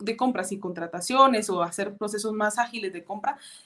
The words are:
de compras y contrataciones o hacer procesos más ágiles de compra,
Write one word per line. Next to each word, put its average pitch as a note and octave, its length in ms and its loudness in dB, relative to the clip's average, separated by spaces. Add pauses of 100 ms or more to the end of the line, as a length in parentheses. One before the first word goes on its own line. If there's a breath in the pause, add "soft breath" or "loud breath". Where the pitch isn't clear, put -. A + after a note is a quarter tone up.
de A3 160 -2
compras A3 340 0
y G3 80 -4
contrataciones F#3+ 920 2
o F3+ 120 2
hacer G3+ 340 -2
procesos G#3+ 360 -2
más G#3+ 260 0
ágiles A#3 340 -2
de F3 120 -10
compra, - 340 -4 (280 soft breath)